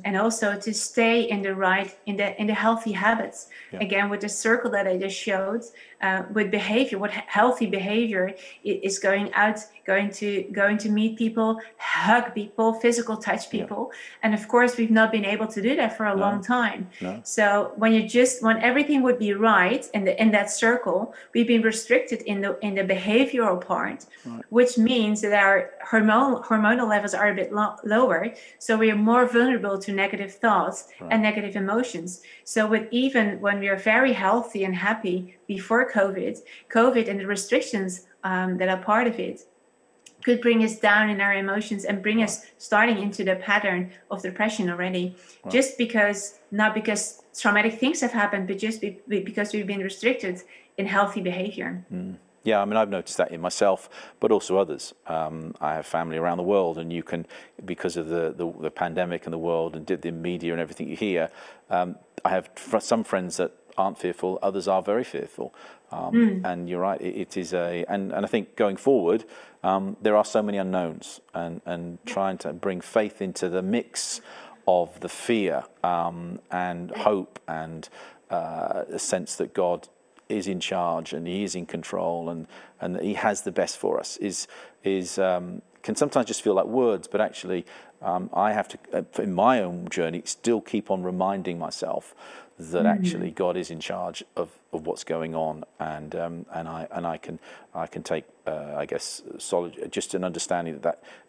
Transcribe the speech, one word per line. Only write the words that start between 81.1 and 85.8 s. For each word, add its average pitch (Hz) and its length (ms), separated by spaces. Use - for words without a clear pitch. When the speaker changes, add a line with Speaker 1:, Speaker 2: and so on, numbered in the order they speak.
Speaker 2:
and 80 120
he 90 200
is 90 100
in 87 100
control 85 640
and, 82 180
and 90 140
that - 80
he 101 100
has 101 300
the 98 80
best 87 260
for - 200
us - 200
is, - 280
is, 95 340
um, 90 440